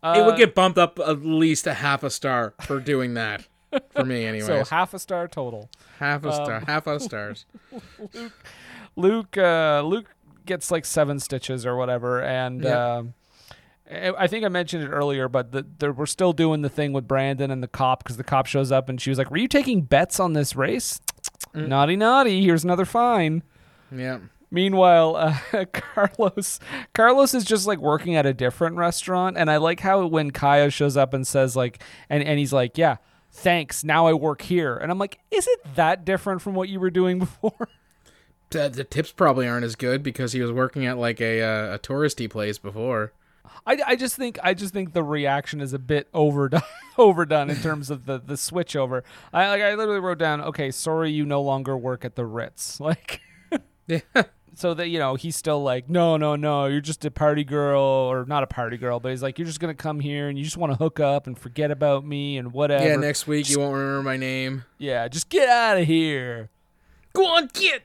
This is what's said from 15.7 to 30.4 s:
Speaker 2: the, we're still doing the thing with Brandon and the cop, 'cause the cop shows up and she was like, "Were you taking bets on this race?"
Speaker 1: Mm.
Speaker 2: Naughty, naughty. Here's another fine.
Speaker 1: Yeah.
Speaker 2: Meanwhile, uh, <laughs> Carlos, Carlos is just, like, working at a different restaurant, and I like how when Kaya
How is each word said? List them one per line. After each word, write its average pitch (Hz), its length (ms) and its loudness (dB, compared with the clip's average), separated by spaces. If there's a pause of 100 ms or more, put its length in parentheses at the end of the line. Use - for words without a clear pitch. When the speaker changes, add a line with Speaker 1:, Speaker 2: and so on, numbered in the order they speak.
Speaker 2:
the, 147 140 -2
we're 135 120 -4
still 180 280 2
doing 156 280 2
the 143 80 -2
thing 147 240 -2
with 131 140 -4
Brandon 135 440 0
and 131 120 -6
the 123 40 -8
cop, 127 360 0
'cause 120 140 -12
the 127 60 -8
cop 135 220 0
shows 135 260 0
up 131 180 2
and 127 120 -6
she - 80 -4
was 131 80 0
like, 131 140 -2
"Were 151 60 -2
you 240 100 0
taking 254 340 2
bets 143 380 2
on 180 140 2
this 147 220 0
race?" 139 440 -2 (560)
Speaker 1:
Mm. 151 140 -6
Speaker 2:
Naughty, 143 260 4
naughty. 220 480 4
Here's 165 200 4
another 180 220 2
fine. 190 560 2 (500)
Speaker 1:
Yeah. 127 280 -8 (320)
Speaker 2:
Meanwhile, 180 640 6
uh, 156 500 0
<laughs> - 80 -18
Carlos, 202 880 -2 (340)
Carlos 254 400 6
is 247 100 0
just, 190 220 0
like, 202 140 0
working 151 360 0
at 147 120 4
a 135 60 2
different 135 420 -2
restaurant, 180 600 -2
and 165 120 2
I 151 80 4
like 165 220 2
how 196 260 2
when 160 260 0
Kaya 143 380 4